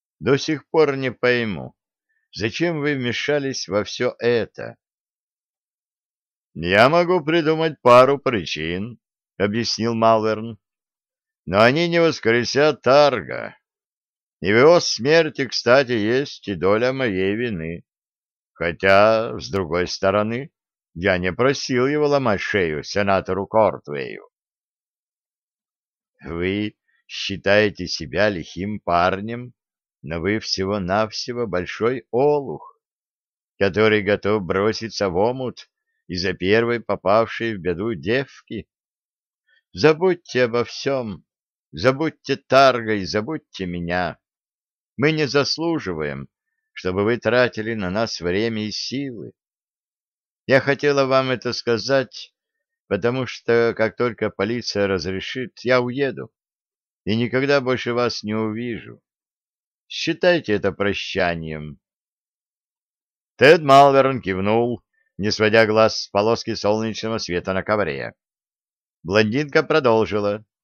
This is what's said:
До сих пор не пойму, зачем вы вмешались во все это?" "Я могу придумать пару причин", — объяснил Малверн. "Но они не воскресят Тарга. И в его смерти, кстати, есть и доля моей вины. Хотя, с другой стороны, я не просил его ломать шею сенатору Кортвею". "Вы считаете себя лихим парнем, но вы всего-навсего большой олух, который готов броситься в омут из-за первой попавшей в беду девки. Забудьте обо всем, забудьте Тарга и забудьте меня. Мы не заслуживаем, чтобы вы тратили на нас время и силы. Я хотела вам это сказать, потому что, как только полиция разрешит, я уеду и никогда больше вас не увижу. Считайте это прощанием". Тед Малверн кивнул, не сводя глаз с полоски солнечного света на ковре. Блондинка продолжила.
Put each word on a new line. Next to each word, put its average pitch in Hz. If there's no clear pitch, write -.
До 135
сих 147
пор 147
не 131
пойму, 110
зачем 151
вы 147
вмешались 135
во 98
все 123
это?" 117
"Я 92
могу 175
придумать 160
пару 127
причин", — 95
объяснил 110
Малверн. 113
"Но 92
они 147
не 170
воскресят 135
Тарга. 110
И 95
в 107
его 160
смерти, 151
кстати, 123
есть 120
и 101
доля 107
моей 101
вины. 87
Хотя, 104
с 123
другой 87
стороны, 107
я 92
не 90
просил 127
его 151
ломать 131
шею 80
сенатору 95
Кортвею". 71
"Вы 95
считаете 98
себя 82
лихим 95
парнем, 98
но 80
вы 101
всего-навсего 104
большой 98
олух, 135
который 107
готов 101
броситься 101
в 82
омут 123
из-за 90
первой 113
попавшей 110
в 92
беду 90
девки. 107
Забудьте 151
обо 117
всем, 120
забудьте 135
Тарга 123
и 98
забудьте 107
меня. 87
Мы 147
не 156
заслуживаем, 107
чтобы 92
вы 117
тратили 113
на 95
нас 110
время 107
и 104
силы. 117
Я 127
хотела 139
вам 131
это 120
сказать, 120
потому 120
что, 117
как 110
только 113
полиция 104
разрешит, 95
я 127
уеду 123
и 104
никогда 131
больше 123
вас 120
не 107
увижу. 110
Считайте 170
это 98
прощанием". 82
Тед 156
Малверн 135
кивнул, 107
не 101
сводя 107
глаз 110
с -
полоски 110
солнечного 110
света 87
на 92
ковре. 76
Блондинка 120
продолжила. 107